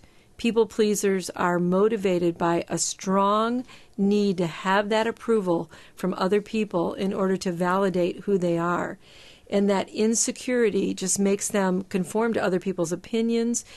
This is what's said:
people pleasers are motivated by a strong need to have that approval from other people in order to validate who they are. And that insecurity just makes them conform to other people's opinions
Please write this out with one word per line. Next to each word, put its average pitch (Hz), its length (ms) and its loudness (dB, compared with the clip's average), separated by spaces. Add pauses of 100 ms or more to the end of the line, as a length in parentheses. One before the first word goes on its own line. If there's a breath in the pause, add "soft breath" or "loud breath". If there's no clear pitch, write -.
(360 soft breath)
people 226 300 2
pleasers 202 640 0
are 175 280 0
motivated 180 800 2
by 170 300 0
a 170 100 -4
strong 208 840 0 (340 loud breath)
need 202 400 2
to 180 80 0
have 196 420 0
that 220 180 2
approval 185 640 0 (260 loud breath)
from 185 200 -2
other 190 240 2
people 202 540 -2
in 196 180 -2
order 190 240 0
to 185 160 -4
validate 180 720 0
who 202 140 2
they 175 200 0
are. 175 400 -2 (540 loud breath)
And 202 160 4
that 196 200 0
insecurity 220 1040 0
just 185 240 -2
makes 196 300 0
them 190 400 0
conform 214 460 0
to 214 80 0
other 185 180 0
people's 175 320 -4
opinions 233 720 -2 (120)